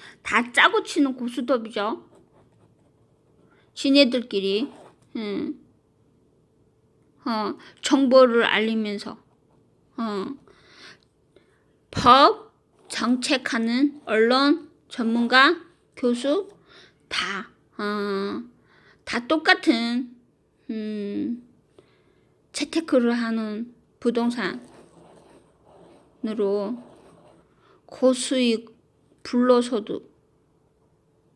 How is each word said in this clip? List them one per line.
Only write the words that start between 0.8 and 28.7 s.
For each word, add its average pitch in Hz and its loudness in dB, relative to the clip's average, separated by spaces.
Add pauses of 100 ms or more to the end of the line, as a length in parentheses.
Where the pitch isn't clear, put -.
치는 277 -2
고스톱이죠. 240 -6 (1700)
지네들끼리, 240 2 (440)
음, 208 -8 (1600)
어, 214 -4 (280)
정보를 254 6
알리면서, 214 -2 (760)
어, 220 -8 (1600)
법, 285 4 (320)
정책하는 247 -2
언론, 262 2 (160)
전문가, 247 2 (320)
교수 269 -2 (580)
다, - -6 (260)
어, 202 -4 (600)
다 240 -8
똑같은, 285 0 (560)
음, 214 -8 (1040)
재테크를 294 0
하는 226 -6 (240)
부동산으로 240 -4 (3250)
고수익 254 0 (500)